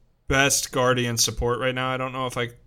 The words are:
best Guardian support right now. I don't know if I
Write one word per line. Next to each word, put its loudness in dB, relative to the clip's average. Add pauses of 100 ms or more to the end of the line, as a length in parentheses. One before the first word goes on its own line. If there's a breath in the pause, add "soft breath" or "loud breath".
(280)
best 2
Guardian 2
support 0
right -2
now. -2
I -2
don't -4
know -4
if -6
I -2 (160)